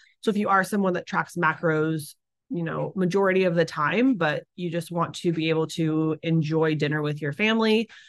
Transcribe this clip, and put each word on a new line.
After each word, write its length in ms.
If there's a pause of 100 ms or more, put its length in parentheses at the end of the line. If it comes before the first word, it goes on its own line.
(220)
So 100
if 60
you 120
are 140
someone 300
that 120
tracks 300
macros, 800 (340)
you 140
know, 320
majority 480
of 100
the 120
time, 500
but 280 (120)
you 160
just 180
want 260
to 160
be 180
able 180
to 560
enjoy 500
dinner 300
with 180
your 120
family, 560 (200)